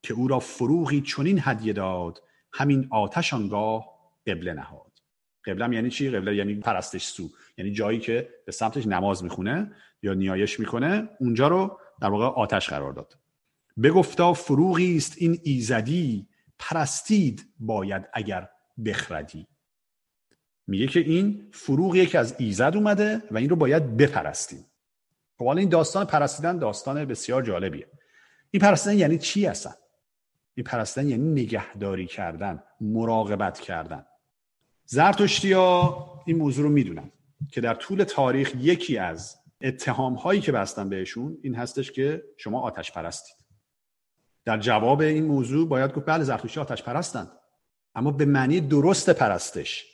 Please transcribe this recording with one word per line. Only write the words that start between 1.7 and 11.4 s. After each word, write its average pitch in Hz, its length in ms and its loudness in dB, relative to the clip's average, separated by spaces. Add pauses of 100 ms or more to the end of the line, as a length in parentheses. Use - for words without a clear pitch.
داد، 92 480 -4 (320)
همین 139 380 2
آتش 110 420 0
آنگاه 110 520 -4 (420)
قبله 90 260 -6
نهاد. - 380 -16 (540)
قبله 101 200 -4
هم 123 80 -2
یعنی 117 160 -2
چی؟ 135 200 -4
قبله 104 260 -2
یعنی 101 200 -2
پرستش 101 480 -4
سو، - 260 -10 (280)
یعنی 101 140 -6
جایی 107 280 -2
که 117 300 -4 (160)
به - 60 -12
سمتش 113 360 -4
نماز 95 360 0
می‌خونه 120 480 -4 (320)
یا 101 100 -2
نیایش 95 460 0
می‌کنه، 156 500 -2 (100)
اونجا 123 280 4